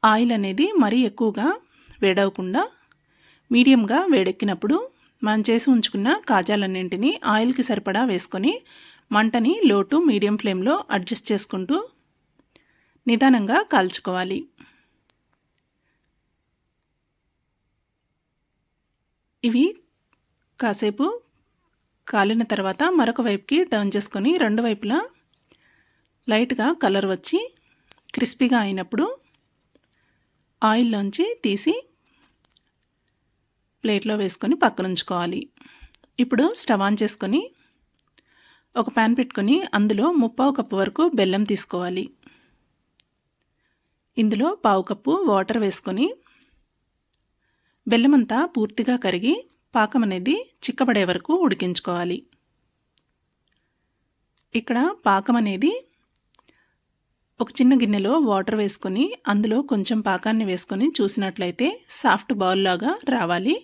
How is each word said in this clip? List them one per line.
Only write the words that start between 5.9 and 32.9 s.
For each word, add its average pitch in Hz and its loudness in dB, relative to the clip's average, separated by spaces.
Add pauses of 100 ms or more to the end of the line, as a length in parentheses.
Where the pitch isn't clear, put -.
కాజాలన్నింటినీ 190 0 (220)
ఆయిల్కి 240 0
సరిపడా 208 -2
వేసుకొని 196 -2 (580)
మంటని 226 2 (160)
low 202 4 (100)
to 294 4 (100)
medium 208 2
ఫ్లేమ్‌లో 202 0 (200)
అడ్జస్ట్ 190 -6
చేసుకుంటూ 202 -4 (1300)
నిదానంగా 240 4 (140)
కాల్చుకోవాలి. 185 -2 (4000)
ఇవి 240 2 (920)
కాసేపు 226 -2 (1040)
కాలిన 220 2
తర్వాత 190 -2 (160)
మరొక 240 0
వైపుకి 202 -2 (140)
టర్న్ 202 0
చేసుకొని 202 -2 (120)
రెండు 220 0
వైపులా 226 -2 (1300)
లైట్గా 240 0 (160)
కలర్ 196 2
వచ్చి 190 -2 (760)
క్రిస్పీగా 247 0
అయినప్పుడు 196 -4 (1600)
ఆయిల్లోంచి 220 0 (200)
తీసి 294 0 (2000)